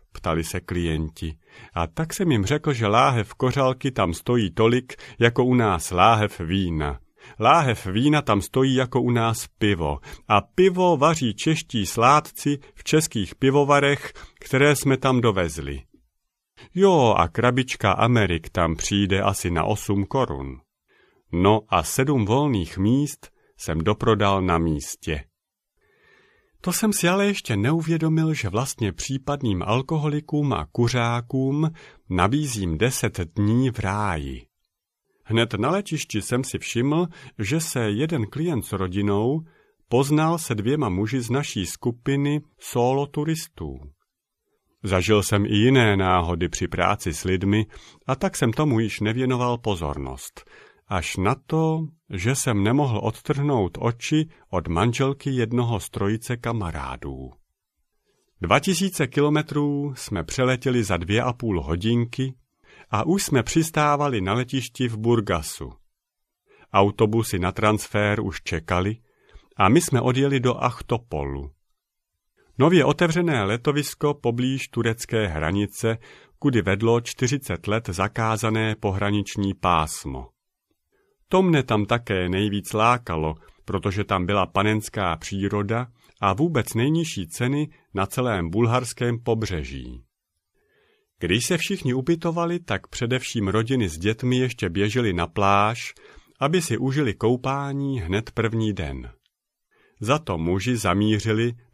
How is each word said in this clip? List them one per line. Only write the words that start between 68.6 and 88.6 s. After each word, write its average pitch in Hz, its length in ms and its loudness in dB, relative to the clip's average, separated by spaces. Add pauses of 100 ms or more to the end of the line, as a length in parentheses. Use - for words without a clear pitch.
a 95 120 4
my 147 120 6
jsme 127 200 0
odjeli 131 400 0
do 123 140 2
Achtopolu. 71 960 -4 (1080)
Nově 156 260 6
otevřené 160 600 2
letovisko 143 720 -2
poblíž 127 540 -2
turecké 113 580 -2
hranice, 98 720 -2 (400)
kudy 123 240 2
vedlo 113 380 2
čtyřicet 123 640 -4
let 110 220 -2
zakázané 110 840 -2
pohraniční 101 800 -2
pásmo. 78 720 -2 (1000)
To 190 140 4
mne 165 200 4
tam 107 240 0
také 101 420 -2
nejvíc 98 440 -2
lákalo, 107 640 0 (300)
protože 98 400 -2
tam 92 220 -2
byla 98 200 2
panenská 101 720 -2
příroda 101 720 -4 (340)
a 98 120 2
vůbec 143 420 -2
nejnižší 139 540 -2
ceny 139 400 -4 (260)
na 98 120 -2
celém 101 440 -2
bulharském 120 680 0